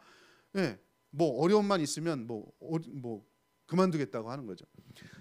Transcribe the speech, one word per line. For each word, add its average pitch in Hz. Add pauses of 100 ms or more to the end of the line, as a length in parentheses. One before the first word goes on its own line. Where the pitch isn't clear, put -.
(560)
예, 143 (320)
뭐 139
어려움만 202
있으면 151
뭐, 117 (100)
어, 160 (160)
뭐 120 (420)
그만두겠다고 147
하는 135
거죠. 92 (560)